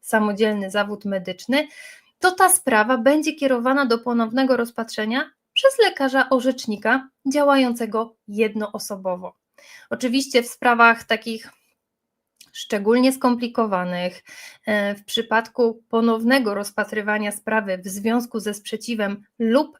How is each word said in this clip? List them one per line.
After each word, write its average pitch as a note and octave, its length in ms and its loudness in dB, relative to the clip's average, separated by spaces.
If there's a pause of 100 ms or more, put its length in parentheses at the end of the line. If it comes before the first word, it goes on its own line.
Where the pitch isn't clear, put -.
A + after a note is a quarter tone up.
samodzielny G#3 680 0
zawód G3+ 340 -4
medyczny, G3 640 -2 (520)
to F#4 120 4
ta F#4 180 4
sprawa A3+ 480 2
będzie D4 360 2
kierowana C4+ 520 0
do A#3 120 2
ponownego A#3+ 600 0
rozpatrzenia A#3 720 -4 (220)
przez C5 260 2
lekarza C4+ 500 2
orzecznika B3 800 -2 (240)
działającego A#3+ 840 2 (120)
jednoosobowo. G3+ 1080 -6 (540)
Oczywiście B3+ 540 0
w A#3+ 40 -12
sprawach A#3 560 4
takich A3 460 -6 (1040)
szczególnie A#3 580 2
skomplikowanych, G#3+ 1120 -2 (420)
e, G3+ 300 -2
w G3+ 100 -18
przypadku A3+ 840 -2
ponownego A3+ 640 2
rozpatrywania G#3 760 -4
sprawy G#3 460 -4
w F#3 100 -12
związku A3+ 520 -4
ze G#3 140 -6
sprzeciwem G#3 680 -6 (160)
lub A#3+ 400 0